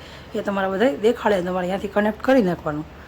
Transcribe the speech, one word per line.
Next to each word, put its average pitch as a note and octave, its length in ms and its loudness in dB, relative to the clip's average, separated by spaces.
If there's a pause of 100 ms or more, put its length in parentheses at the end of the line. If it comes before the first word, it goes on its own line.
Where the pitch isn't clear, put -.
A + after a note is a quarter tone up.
(340)
એ G#3+ 60 -4
તમારા G3 280 -2
બધાય G3 280 2
દેખાડે, G#3 440 2
તમારે F3+ 180 -2
અહીંયાથી F#3+ 300 -4
કનેક્ટ G#3 320 0
કરી C4 220 4
નાખવાનું. D#3 420 -2 (240)